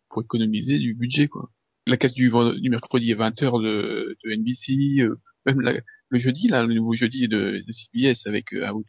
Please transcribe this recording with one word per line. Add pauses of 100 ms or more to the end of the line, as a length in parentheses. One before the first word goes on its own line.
pour
économiser
du
budget,
quoi. (380)
La
case
du
vend-,
du
mercredi
à
vingt
heures
de,
de
N
B
C,
euh, (280)
même
la, (360)
le
jeudi,
là,
le
nouveau
jeudi
de,
de
C
B
S
avec,
euh,
How